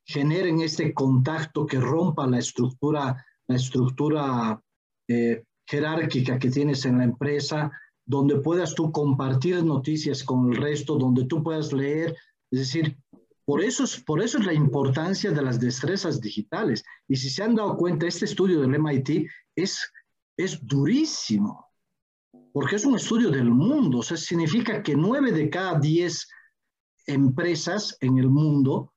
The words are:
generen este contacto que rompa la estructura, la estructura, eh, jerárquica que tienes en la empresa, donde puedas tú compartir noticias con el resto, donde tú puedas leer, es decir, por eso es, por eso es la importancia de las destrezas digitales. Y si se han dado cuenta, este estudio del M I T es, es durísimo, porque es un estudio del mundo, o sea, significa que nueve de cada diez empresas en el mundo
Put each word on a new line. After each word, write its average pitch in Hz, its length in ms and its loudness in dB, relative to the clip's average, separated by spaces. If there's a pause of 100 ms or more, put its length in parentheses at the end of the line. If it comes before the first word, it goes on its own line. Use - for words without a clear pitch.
generen 160 580 0
este 160 320 -2
contacto 143 720 0
que 135 120 -2
rompa 151 460 0
la 123 140 2
estructura, 131 840 -2 (240)
la 127 80 0
estructura, 127 1040 -2 (480)
eh, 117 360 0 (240)
jerárquica 147 720 -2
que 127 100 0
tienes 143 360 0
en 123 120 2
la 123 60 4
empresa, 143 680 -2 (320)
donde 139 340 2
puedas 165 380 0
tú 156 160 0
compartir 143 720 0
noticias 151 600 -2
con 127 280 2
el 113 60 0
resto, 147 400 -2
donde 127 300 2
tú 156 160 -2
puedas 156 280 -4
leer, 151 460 -2 (320)
es 127 100 0
decir, 147 380 -2 (480)
por 147 180 0
eso 247 220 0
es, - 160 -8
por 156 200 -2
eso 247 160 -2
es 208 80 2
la 175 80 0
importancia 151 760 0
de 147 100 0
las 123 180 0
destrezas 139 600 -2
digitales. 117 640 -4 (240)
Y 135 80 0
si 131 140 -4
se 190 140 -6
han 226 120 2
dado 208 220 -2
cuenta, 165 300 0
este - 180 -4
estudio 185 340 2
del 135 160 2
M 151 180 0
I 131 80 0
T 151 260 0 (280)
es, - 340 -4 (460)
es 156 300 -6
durísimo, 143 1040 0 (800)
porque 139 240 0
es 220 100 -2
un 269 100 4
estudio 220 340 2
del 131 200 2
mundo, 160 500 4
o 110 40 -2
sea, 165 140 -4
significa 170 640 -2
que 147 120 0
nueve 233 360 2
de 156 180 0
cada 175 300 -2
diez 160 500 0 (800)
empresas 160 920 0
en 131 160 2
el 131 120 4
mundo 143 680 2